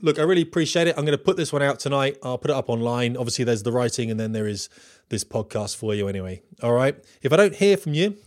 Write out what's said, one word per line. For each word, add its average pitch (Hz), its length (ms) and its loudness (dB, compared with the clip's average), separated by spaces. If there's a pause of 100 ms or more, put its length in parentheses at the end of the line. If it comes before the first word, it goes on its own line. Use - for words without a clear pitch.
look, 156 160 2
I 156 40 0
really 175 180 4
appreciate 165 460 0
it. 170 100 2
I'm 147 80 -2
gonna 151 140 2
put 190 180 0
this 165 160 -4
one 143 100 0
out 139 160 0
tonight. 139 440 -2
I'll 127 160 -4
put - 120 -2
it 139 60 0
up 123 140 -4
online. 120 480 -2
Obviously, 123 260 -4
there's 113 200 0
the 120 80 -2
writing, 120 380 -2
and 110 80 -4
then 110 140 -4
there 107 140 -2
is 104 240 -6 (400)
this 104 140 -4
podcast 107 520 -6
for 107 180 -4
you 101 140 -2
anyway. 95 320 -6 (220)
All 120 100 2
right? 131 240 2 (240)
If 139 140 2
I - 20 8
don't 196 180 6
hear 196 220 4
from 156 160 -6
you, 196 240 0 (100)